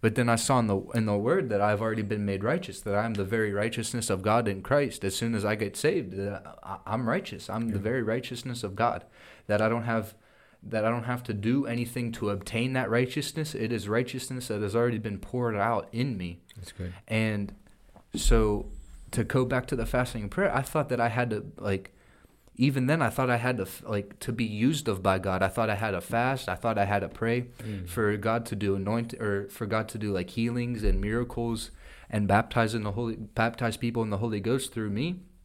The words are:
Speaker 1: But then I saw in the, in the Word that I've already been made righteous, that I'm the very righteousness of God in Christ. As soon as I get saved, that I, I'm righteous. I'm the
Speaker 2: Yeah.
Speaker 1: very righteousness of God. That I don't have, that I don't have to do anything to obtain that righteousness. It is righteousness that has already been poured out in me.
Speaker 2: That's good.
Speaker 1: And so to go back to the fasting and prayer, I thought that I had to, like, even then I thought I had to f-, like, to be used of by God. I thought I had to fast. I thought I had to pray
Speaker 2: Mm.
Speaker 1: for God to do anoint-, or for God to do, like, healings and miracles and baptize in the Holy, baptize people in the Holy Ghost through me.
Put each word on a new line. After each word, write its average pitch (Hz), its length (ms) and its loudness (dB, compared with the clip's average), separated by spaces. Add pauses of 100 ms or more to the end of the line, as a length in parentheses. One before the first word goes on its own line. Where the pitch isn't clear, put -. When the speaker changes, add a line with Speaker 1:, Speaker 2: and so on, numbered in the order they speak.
Speaker 1:
But 104 140 2
then 123 120 4
I 117 100 6
saw 127 200 4
in 117 80 4
the, 104 160 4 (140)
in 110 100 2
the 104 100 2
Word 127 340 2
that 101 120 2
I've 104 220 4
already 110 180 0
been 104 240 0
made 98 180 0
righteous, 160 380 -2
that 101 140 -2
I'm 113 180 2
the 101 100 0
very 107 300 0
righteousness 113 560 -2
of 95 140 0
God 113 240 4
in 95 160 -4
Christ. 143 420 0
As 98 100 0
soon 117 200 0
as 101 100 0
I 104 80 2
get 107 240 -4
saved, 151 360 0
that 98 500 -6
I, 95 140 -8 (100)
I'm 117 200 -2
righteous. 135 400 -4
I'm 113 220 -2
the 101 60 -2
Speaker 2:
Yeah. 98 80 -2
Speaker 1:
very 120 180 0
righteousness 120 600 -4
of 98 120 -6
God. 113 300 0 (400)
That 104 160 2
I 110 80 4
don't 117 140 0
have, 113 320 -2 (480)
that 107 200 -2
I 110 60 4
don't 117 140 0
have 123 220 -2
to 113 100 -4
do 120 320 2
anything 120 460 -2
to 107 180 -2
obtain 117 420 -2
that 127 160 0
righteousness. 143 640 0
It 110 180 -2
is 101 160 -2
righteousness 127 600 -2
that 107 160 -2
has 104 120 -2
already 117 220 2
been 107 220 -4
poured 120 360 -2
out 104 360 0
in 123 260 -2
me. 90 220 -6 (160)
Speaker 2:
That's 95 160 -14
good. 90 240 -6 (120)
Speaker 1:
And 110 460 0 (600)
so 107 560 4 (400)
to 117 120 0
go 131 220 2
back 123 220 0
to - 80 -2
the 113 100 0
fasting 123 380 -2
and 98 80 -6
prayer, 196 220 2
I 135 100 2
thought 135 260 -2
that 123 100 0
I 117 100 4
had 120 200 0
to, 107 160 -2 (120)
like, 98 360 -2 (680)
even 131 280 4
then 156 160 4
I 110 80 2
thought 127 180 0
I 123 80 4
had 123 200 0
to 98 60 -2
f-, - 220 -10
like, 101 360 -4
to - 100 -4
be 117 120 0
used 117 440 2
of 95 160 -2
by 95 160 4
God. 92 240 0
I 98 40 2
thought 110 220 0
I 107 60 2
had 107 160 0
to 90 100 -2
fast. 123 480 0
I 92 60 -2
thought 113 240 0
I 101 60 6
had 101 160 2
to 92 60 -4
pray 120 420 -2 (100)
Speaker 2:
Mm. 104 280 -8
Speaker 1:
for 104 300 2
God 110 300 0
to - 80 -4
do 98 200 2
anoint-, 110 380 -2
or 101 360 -2
for - 180 -6
God 110 220 0
to 110 100 -8
do, 104 120 -2
like, 92 200 -2
healings 120 520 -2
and 95 160 6
miracles 117 720 -2 (400)
and 104 180 2
baptize 110 460 4
in 117 80 0
the 104 120 -2
Holy, 113 220 -2
baptize 113 640 0
people 117 240 0
in 110 80 0
the 104 80 0
Holy 107 220 0
Ghost 127 340 0
through 110 160 -2
me. 147 280 -2 (260)